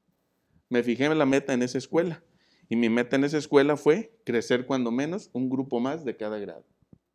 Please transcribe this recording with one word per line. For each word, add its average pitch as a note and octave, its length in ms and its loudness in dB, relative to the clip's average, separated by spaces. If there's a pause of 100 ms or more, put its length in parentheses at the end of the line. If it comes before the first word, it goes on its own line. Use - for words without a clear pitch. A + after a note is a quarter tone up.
(680)
Me B2 120 2
fijé A#2+ 240 0
en D#3 140 2
la C#3+ 60 4
meta C3+ 280 2
en B2 80 2
esa B2 160 -2
escuela, E3 460 -2 (460)
y A2+ 80 0
mi A#2 120 2
meta A#2+ 280 0
en C#3 80 2
esa D3+ 120 -2
escuela C#3+ 380 4
fue E3 380 2 (100)
crecer A#2+ 420 0
cuando B2+ 260 -2
menos C3 420 -4
un B2+ 160 -4
grupo C3 320 -2
más C#3+ 240 -4
de A2+ 100 -6
cada G#2+ 240 -8
grado. F#2 240 -12 (520)